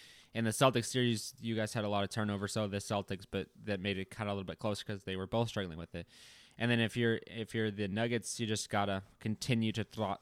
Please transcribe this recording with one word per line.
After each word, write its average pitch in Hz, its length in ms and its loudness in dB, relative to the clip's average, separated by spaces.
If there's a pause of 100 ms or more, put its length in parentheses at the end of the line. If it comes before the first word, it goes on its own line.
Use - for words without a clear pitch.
(340)
in 113 100 2
the 110 60 4
Celtics 123 360 6
series, 120 540 0
you 113 140 -2
guys 107 180 0
had 110 120 0
a 104 40 0
lot 101 140 2
of 98 80 0
turnovers, 104 420 -2
so 107 140 0
the 101 120 0
Celtics, 98 520 -2
but 95 160 -2 (180)
that 101 140 -2
made 98 180 0
it 95 140 -6
kinda 104 220 -4
a - 20 0
little 98 100 -4
bit 85 140 -8
closer 104 260 -2
'cause 101 200 -8
they 95 100 -4
were 95 120 -4
both 117 220 2
struggling 87 300 -4
with 85 160 -10
it. 85 140 -8 (520)
And 117 80 2
then 117 120 6
if 113 160 2
you're, 117 320 4
if 107 260 -8
you're 110 160 2
the 101 160 -2
Nuggets, 113 540 0
you 113 60 -2
just 107 220 0
gotta 101 360 2 (160)
continue 110 500 0
to 104 140 -2
thro-, 101 380 -4